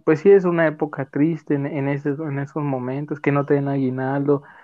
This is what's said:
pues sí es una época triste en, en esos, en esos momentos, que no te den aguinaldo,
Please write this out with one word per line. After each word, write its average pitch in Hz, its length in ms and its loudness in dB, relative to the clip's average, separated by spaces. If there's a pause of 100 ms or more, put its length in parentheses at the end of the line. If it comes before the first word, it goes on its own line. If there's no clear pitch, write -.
pues 156 160 2
sí 202 100 6
es 190 140 6
una 170 200 2
época 151 440 -4
triste 156 460 0
en, 139 120 -2
en 143 200 -4
esos, 143 320 -4
en 147 200 -6
esos 143 240 -6
momentos, 139 560 -6
que - 120 0
no 143 140 2
te 147 100 0
den 139 120 0
aguinaldo, 139 760 0 (220)